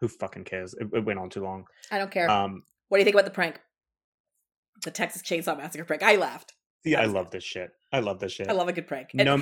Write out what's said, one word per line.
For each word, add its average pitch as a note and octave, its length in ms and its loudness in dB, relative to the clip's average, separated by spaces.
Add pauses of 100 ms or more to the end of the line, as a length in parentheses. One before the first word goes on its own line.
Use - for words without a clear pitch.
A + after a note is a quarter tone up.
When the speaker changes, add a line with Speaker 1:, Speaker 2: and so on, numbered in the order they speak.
Speaker 1:
Who A#2 80 -2
fucking F#2+ 380 -8
cares? F#2 300 -8
It, A2 180 -8
it A2+ 100 0
went G2+ 160 -2
on F#2 100 -8
too G2 140 -8
long. F#2+ 220 -8 (260)
Speaker 2:
I G#3+ 60 -2
don't G3 140 -4
care. F3 200 0
Speaker 1:
Um, F#3 320 0 (240)
Speaker 2:
What G3 100 2
do G3 40 8
you - 40 8
think G3+ 100 6
about G3 100 8
the F#3+ 60 -8
prank? E3 280 -4 (1300)
The - 60 -8
Texas - 300 -4
Chainsaw E3 360 -2
Massacre D#3 260 -10
prank. D#3 180 -4
I G#3 140 8
laughed. D3 380 -2 (320)
Speaker 1:
Yeah, D3+ 120 4
Speaker 2:
That A2+ 60 6
Speaker 1:
I - 40 4
Speaker 2:
was G#2 60 0
Speaker 1:
love F#2 180 -2
this F#2 140 -10
shit. F2+ 260 -10 (220)
I C3+ 60 4
love G2+ 200 -2
this F#2+ 140 -6
shit. G2+ 160 -6
Speaker 2:
I G#3+ 40 2
love F3+ 140 0
a F3+ 60 -2
good E3+ 140 -6
prank. C3+ 260 -10
And C3 100 4
Speaker 1:
No, C#3 180 6